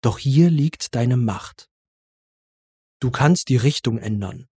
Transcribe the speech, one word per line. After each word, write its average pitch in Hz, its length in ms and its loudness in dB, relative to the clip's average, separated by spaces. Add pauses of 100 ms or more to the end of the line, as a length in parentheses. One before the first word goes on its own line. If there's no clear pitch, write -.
Doch 113 160 0
hier 151 320 4
liegt 151 460 -2
deine 123 200 0
Macht. 110 540 -6 (1300)
Du 127 100 -2
kannst 156 380 2
die 131 80 2
Richtung 117 440 0
ändern. 104 580 -6